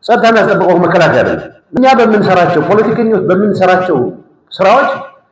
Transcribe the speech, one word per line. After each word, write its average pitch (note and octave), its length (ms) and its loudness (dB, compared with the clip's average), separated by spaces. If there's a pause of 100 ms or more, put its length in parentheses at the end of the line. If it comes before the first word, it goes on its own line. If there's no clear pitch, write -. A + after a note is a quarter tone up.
ጸጥታ A3 220 0
የሚያስጠብቀው F#3+ 540 2
መከላከያ E3 400 0
አይደለም። - 220 -2 (300)
እኛ B3 140 0 (100)
በምንሰራቸው F#3+ 680 0
ፖለቲከኞች A3 600 -2
በምንሰራቸው F#3 720 0 (540)
ስራዎች G#3+ 380 0 (420)